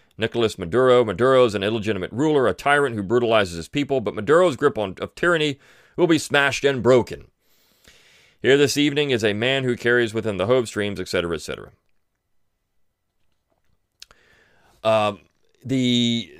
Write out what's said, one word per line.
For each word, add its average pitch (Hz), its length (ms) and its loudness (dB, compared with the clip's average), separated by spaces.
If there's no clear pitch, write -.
Nicolas 113 380 -2
Maduro. 120 460 4
Maduro 123 400 4
is 104 100 0
an 98 80 -4
illegitimate 104 480 -4
ruler, 139 380 0
a 92 40 2
tyrant 143 440 0
who 101 80 -4
brutalizes 110 520 0
his 80 120 -10
people, 139 320 -4
but 95 140 -6
Maduro's 143 420 2
grip 139 200 0
on, 98 240 -4
of - 140 -10
tyranny 156 460 -2
will 170 120 2
be 165 100 2
smashed 139 460 0
and 135 180 0
broken. 120 460 2
Here 131 140 4
this 143 200 2
evening 147 340 0
is 113 140 0
a 104 80 2
man 131 300 -2
who 123 140 -2
carries 120 360 0
within 107 240 -6
the 90 100 -2
hopes, 123 240 0
dreams, 101 300 -6
et 90 80 -10
cetera, 85 280 -4
et 78 60 -12
cetera." 52 280 -14
Um, 107 360 0
the, 120 760 0